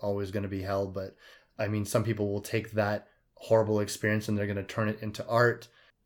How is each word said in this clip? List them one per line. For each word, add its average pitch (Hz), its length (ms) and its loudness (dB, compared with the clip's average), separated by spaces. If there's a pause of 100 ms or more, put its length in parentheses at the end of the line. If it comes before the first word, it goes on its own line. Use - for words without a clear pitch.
always 101 280 -2
gonna 101 180 -2
be 95 140 -4
hell, 98 240 0
but, 95 300 -8 (420)
I 104 100 -2
mean, 104 160 0
some 110 200 0
people 107 280 0
will 101 100 -2
take 110 300 -4
that 104 360 0 (260)
horrible 107 460 4
experience 107 480 0
and 107 100 0
they're 104 80 0
gonna 101 160 -2
turn 107 260 -2
it 107 140 -4
into 107 240 -8
art. 117 420 4 (380)